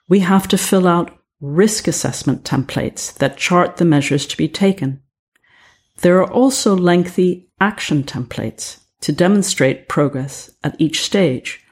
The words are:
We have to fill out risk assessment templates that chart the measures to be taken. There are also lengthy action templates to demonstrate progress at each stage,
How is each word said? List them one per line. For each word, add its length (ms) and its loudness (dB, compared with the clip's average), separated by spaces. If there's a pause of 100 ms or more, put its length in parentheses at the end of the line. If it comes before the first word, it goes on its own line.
We 120 4
have 300 4
to 80 4
fill 300 2
out 300 0 (240)
risk 460 2
assessment 560 -4
templates 720 -6
that 220 -2
chart 400 0
the 80 2
measures 420 2
to 100 -10
be 120 -2
taken. 520 -2 (1000)
There 200 4
are 100 -2
also 440 2
lengthy 760 0 (100)
action 440 -2
templates 760 -10 (220)
to 100 -2
demonstrate 800 0
progress 600 -4 (140)
at 160 -6
each 240 -2
stage, 580 -2 (100)